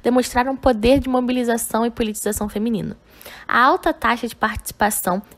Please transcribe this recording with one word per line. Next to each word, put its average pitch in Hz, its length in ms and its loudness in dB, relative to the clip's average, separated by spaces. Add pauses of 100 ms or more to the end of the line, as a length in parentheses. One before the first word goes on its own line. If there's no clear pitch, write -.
demonstraram 247 560 0
poder 247 420 4
de 247 80 -4
mobilização 240 800 0
e 240 60 -2
politização 214 580 -4
feminina. 208 480 -4 (500)
A - 160 2
alta 330 300 2
taxa 233 340 -2
de - 80 -12
participação 208 840 -2 (160)